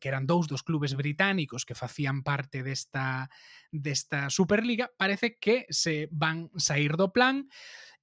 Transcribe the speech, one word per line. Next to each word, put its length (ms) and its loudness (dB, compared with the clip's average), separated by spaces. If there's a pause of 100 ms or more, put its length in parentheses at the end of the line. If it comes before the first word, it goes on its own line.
que 80 -4
eran 160 0
dous 240 4
dos 160 -6
clubes 320 0
británicos 720 0
que 80 -10
facían 480 -4
parte 400 -4
desta, 640 -4 (400)
desta 640 -4
Superliga, 640 2
parece 400 0
que 320 2
se 400 -2
van 480 -2
sair 400 2
do 160 4
plan. 320 4 (580)